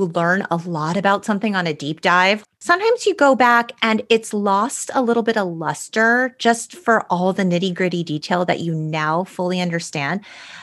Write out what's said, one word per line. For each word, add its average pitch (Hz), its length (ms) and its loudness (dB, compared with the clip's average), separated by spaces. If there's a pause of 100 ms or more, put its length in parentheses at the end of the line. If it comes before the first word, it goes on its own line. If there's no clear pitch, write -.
learn 175 440 0
a 170 80 0
lot 165 400 -4
about 196 280 2
something 208 300 -2
on 180 120 0
a 160 60 -2
deep 147 280 -6
dive, 185 420 4 (160)
sometimes 427 460 0
you 392 80 2
go 277 220 4
back 240 360 4 (120)
and 220 260 0
it's 226 240 0
lost 202 600 -2
a 262 80 2
little 233 200 0
bit 220 140 0
of 196 100 -2
luster 220 920 -2
just 233 360 0
for 226 360 2
all 180 220 2
the 196 100 0
nitty-gritty 175 600 0
detail 170 420 -2
that 170 160 -2
you 165 120 -4
now 156 520 -2
fully 180 360 -4
understand. 170 600 -4 (420)